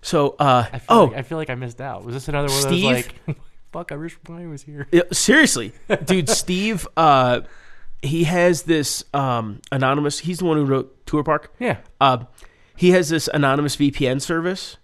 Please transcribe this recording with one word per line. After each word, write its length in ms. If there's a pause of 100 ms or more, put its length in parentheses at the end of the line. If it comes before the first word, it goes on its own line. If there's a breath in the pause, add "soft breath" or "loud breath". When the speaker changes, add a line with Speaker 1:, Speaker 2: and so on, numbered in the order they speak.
Speaker 1:
So, 380
uh, 340
Speaker 2:
I 60
feel 180
Speaker 1:
oh. 80
Speaker 2:
like, 120
I 60
feel 140
like 120
I 60
missed 260
out. 240
Was 100
this 120
another 200
one 140
Speaker 1:
Steve? 280
Speaker 2:
of 60
those, 180 (140)
like, 100 (160)
<laughs> 200
"Fuck, 180
I 60
wish 260
Brian 260
was 140
here"? 280
Speaker 1:
Yeah, 100 (100)
seriously. 640 (160)
Speaker 2:
<laughs> 160
Speaker 1:
Dude, 240
Steve, 680
uh, 460 (600 soft breath)
he 240
has 360
this, 420 (100)
um, 460 (140)
anonymous, 460
he's 180
the 80
one 100
who 100
wrote 420
Tour 160
Park. 360
Speaker 2:
Yeah. 180 (220)
Speaker 1:
Uh, 200 (580 soft breath)
he 140
has 180
this 240
anonymous 420
V 160
P 160
N 140
service 640